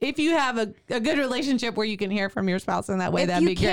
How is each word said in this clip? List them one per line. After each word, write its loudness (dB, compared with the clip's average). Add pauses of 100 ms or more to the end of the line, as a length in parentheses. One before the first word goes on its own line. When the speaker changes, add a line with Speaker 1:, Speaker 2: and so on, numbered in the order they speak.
Speaker 1:
if -2
you 2
have 2
a, -2 (160)
a -2
good 0
relationship 0
where 0
you -2
can -4
hear -2
from -2
your 0
spouse -2
in -2
that 0
way, 2
Speaker 2:
If 0
Speaker 1:
that'd 2
Speaker 2:
you 6
Speaker 1:
be 0
great. 2